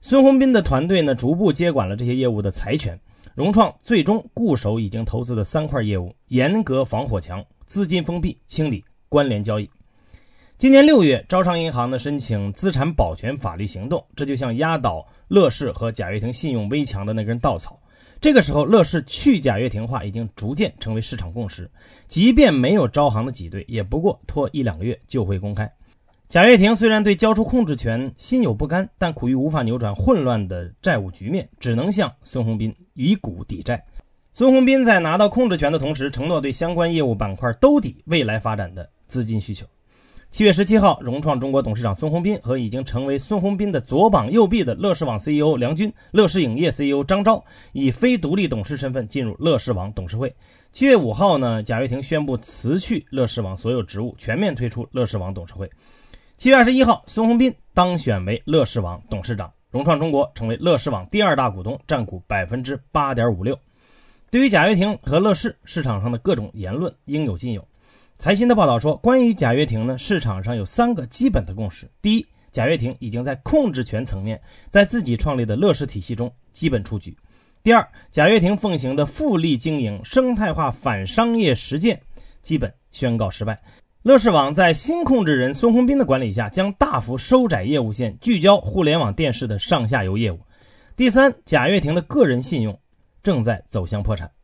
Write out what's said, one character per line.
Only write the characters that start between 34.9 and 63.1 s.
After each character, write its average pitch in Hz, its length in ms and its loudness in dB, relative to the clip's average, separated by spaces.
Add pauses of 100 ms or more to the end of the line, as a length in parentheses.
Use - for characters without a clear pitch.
拿 165 200 0
到 208 100 6
控 247 180 0
制 185 80 0
权 151 160 0
的 160 60 0
同 143 180 -2
时， 135 140 -4
承 139 180 -6
诺 165 140 0
对 139 100 -4
相 170 220 -4
关 170 180 0
业 160 120 0
务 123 100 0
板 101 220 -4
块 120 260 -4
兜 294 180 6
底 - 260 -8
未 160 180 0
来 110 160 -2
发 110 160 -4
展 92 180 -8
的 90 160 -14 (180)
资 127 160 -4
金 110 160 -4
需 104 140 -8
求。 - 140 -14 (600)
七 - 140 0
月 208 80 8
十 180 140 2
七 214 120 4
号， 196 240 4
融 123 200 -6
创 147 180 0
中 135 140 -4
国 135 80 4
董 113 120 -2
事 110 80 -4
长 104 140 -2
孙 156 160 -4
宏 170 100 -2
斌 196 200 -2
和 127 160 -4
已 117 120 -4
经 127 140 -6
成 135 220 -6
为 139 120 -2
孙 196 220 -4
宏 196 160 0
斌 202 160 -2
的 156 80 -2
左 180 300 2
膀 131 200 2
右 214 160 6
臂 196 160 0
的 120 140 -2
乐 185 180 0
视 160 120 -4
网 117 120 -4
C 147 180 -2
E 147 60 2
O 151 140 2
梁 123 180 -2
军、 202 180 -2 (200)
乐 202 160 6
视 170 140 0
影 120 160 -2
业 160 120 0
C 143 180 -4
E 139 60 0
O 139 80 0
张 190 220 0
钊 220 180 2 (300)
以 135 180 0
非 240 280 0
独 160 180 -2
立 196 100 0
董 113 180 -4
事 143 120 -8
身 135 160 -6
份 123 160 -6
进 135 160 -6
入 107 160 -6
乐 147 180 2
视 123 140 -4
网 98 220 -6
董 92 140 -10
事 92 100 -8
会。 127 180 -6 (380)
七 254 120 0
月 262 120 8
五 123 160 0
号 165 240 4
呢， 117 260 0
贾 113 160 -4
跃 131 80 -2
亭 127 160 -4
宣 151 200 -2
布 135 120 -4
辞 120 420 -4
去 185 320 -4
乐 131 160 -2
视 113 160 -8
网 95 140 -6
所 113 160 -6
有 127 100 -2
职 98 200 -8
务， 120 160 -6
全 117 200 -6
面 190 160 -2
退 120 140 -6
出 117 240 -8
乐 123 140 -2
视 104 120 -6
网 92 160 -6
董 87 140 -12
事 - 60 -20
会。 92 180 -12 (640)
七 - 140 0
月 269 80 10
二 247 60 8
十 247 100 4
一 262 100 4
号， 233 240 2
孙 226 180 -2
宏 233 120 2
斌 226 180 2 (180)
当 180 240 2
选 117 280 -2
为 107 200 -4
乐 151 200 2
视 110 160 -6
网 90 280 -8
董 98 140 -8
事 117 100 -6
长， 98 160 -8 (220)
融 135 120 -4
创 156 140 2
中 160 140 -2
国 143 240 0
成 113 140 -6
为 113 80 -4
乐 104 200 2
视 - 120 -4
网 95 200 -6
第 107 140 0
二 156 140 2
大 127 120 0
股 92 140 -10
东， 131 240 -8
占 127 180 -2
股 92 220 -12
百 95 180 -4
分 120 160 -8
之 131 160 -8 (140)
八 139 240 0